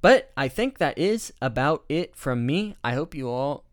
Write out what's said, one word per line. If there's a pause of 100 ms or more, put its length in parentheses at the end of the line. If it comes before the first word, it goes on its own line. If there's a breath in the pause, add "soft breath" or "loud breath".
but
I
think
that
is (100)
about
it
from
me.
I
hope
you
all